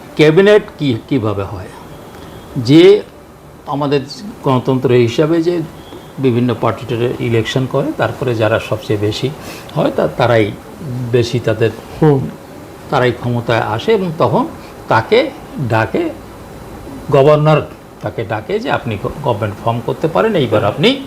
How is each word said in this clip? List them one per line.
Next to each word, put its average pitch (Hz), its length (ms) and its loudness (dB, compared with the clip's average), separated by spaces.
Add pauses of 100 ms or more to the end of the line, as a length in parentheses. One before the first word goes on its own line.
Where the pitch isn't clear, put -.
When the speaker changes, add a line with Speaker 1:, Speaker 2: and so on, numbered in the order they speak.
(160)
Speaker 1:
ক্যাবিনেট 196 480 6 (160)
কি, 175 180 0 (120)
কিভাবে 107 340 0
হয়? 95 220 -10 (920)
যে 165 440 8 (680)
আমাদের 143 320 0 (440)
গণতন্ত্র 131 480 2
হিসাবে 151 500 4
যে 175 200 0 (580)
বিভিন্ন 123 420 2
পার্টির 117 580 -2
ইলেকশন 123 520 0
করে, 147 260 0
তারপরে 117 380 -2
যারা 107 240 2 (100)
সবচেয়ে 107 300 -2
বেশি 107 300 -2 (460)
হয়, 160 200 0
তা-, - 120 0 (100)
তারাই 113 340 2 (600)
বেশি 120 280 0
তাদের, 113 300 0 (320)
Speaker 2:
হুম। 147 180 6 (720)
Speaker 1:
তারাই 127 220 2
ক্ষমতায় 117 500 -2
আসে 113 320 -2
এবং 185 240 0
তখন 156 300 2 (400)
তাকে 240 420 2 (400)
ডাকে, 117 400 0 (1000)
গভর্নর 151 500 6 (400)
তাকে 107 280 -6
ডাকে 113 300 -4
যে 262 120 -4
আপনি 113 320 -2
গ-, 123 60 -6 (140)
গভর্নমেন্ট 107 400 -2
ফর্ম 120 220 -2
করতে 135 220 -2
পারেন, 190 280 0
এইবার 107 300 2
আপনি, 220 420 0